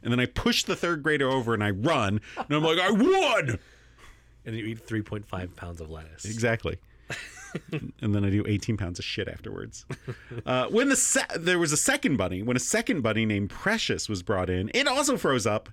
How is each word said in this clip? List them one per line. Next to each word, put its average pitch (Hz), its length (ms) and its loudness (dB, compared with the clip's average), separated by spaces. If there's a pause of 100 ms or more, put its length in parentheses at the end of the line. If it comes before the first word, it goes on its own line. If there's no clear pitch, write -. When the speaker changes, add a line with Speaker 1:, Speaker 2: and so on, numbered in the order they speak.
Speaker 1:
And 117 100 0
then 123 60 2
I 123 80 2
push - 360 0
the 185 120 -2
third 170 280 0
grader 147 260 2
over 120 240 2
and 104 100 2
I 104 80 2
run. 107 500 2 (160)
And - 140 -6
I'm 151 120 2
like, 160 160 4
"I 185 120 4
won!" 233 680 4 (880)
Speaker 2:
And 113 100 -6
you 110 100 -6
eat 113 140 -6
three 110 240 -4
point 104 220 -10
five 90 300 -8
pounds 85 260 -12
of 78 100 -12
lettuce. 78 340 -14
Speaker 1:
Exactly. 110 520 -2 (320)
<laughs> - 80 -10 (840)
And 104 140 2
then 101 80 2
I 98 60 2
do 101 180 2
eighteen 104 300 0
pounds 90 200 -6
of 95 60 -8
shit - 240 -6
afterwards. 98 580 -12 (600)
Uh, 127 220 2
when 254 200 4
the 277 80 4
se-, - 300 2 (120)
there 170 220 2
was 156 140 2
a 139 40 2
second 262 380 2
bunny, 92 260 0
when 123 140 0
a 123 60 0
second - 400 0
bunny 110 240 2
named 101 240 0
Precious 190 580 -2
was 95 160 -4
brought 92 260 0
in, 92 240 0
it 277 140 2
also 269 300 2
froze 135 280 2
up 107 280 0